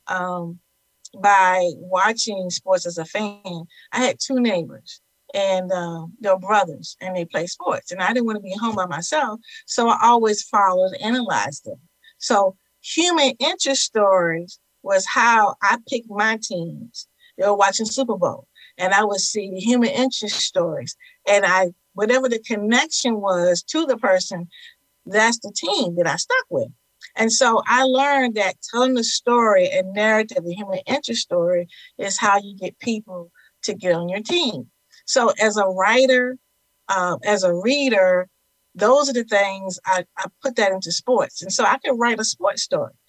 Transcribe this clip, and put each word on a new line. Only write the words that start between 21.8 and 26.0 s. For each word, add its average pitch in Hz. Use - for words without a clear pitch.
whatever 247
the 233
connection 233
was 180
to 320
the 262
person, 185
that's 220
the -
team 311
that 175